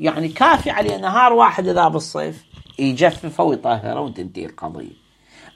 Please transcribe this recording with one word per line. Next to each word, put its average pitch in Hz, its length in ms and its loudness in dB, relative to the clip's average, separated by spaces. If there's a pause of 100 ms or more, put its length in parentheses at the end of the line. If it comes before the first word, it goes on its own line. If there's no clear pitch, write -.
يعني 156 280 -2
كافي 285 420 2
عليه 202 260 -2
نهار 214 360 2
واحد 214 360 4
إذا 175 200 2
بالصيف 156 560 -6 (340)
يجففه 156 680 0
ويطهره 120 560 -2
وتنتهي 92 460 -10
القضية. 78 500 -14 (600)